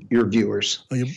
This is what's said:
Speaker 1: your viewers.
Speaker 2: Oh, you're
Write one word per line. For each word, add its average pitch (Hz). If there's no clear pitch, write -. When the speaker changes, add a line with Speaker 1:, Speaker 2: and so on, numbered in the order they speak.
Speaker 1:
your 117
viewers. 104
Speaker 2:
Oh, -
you're 127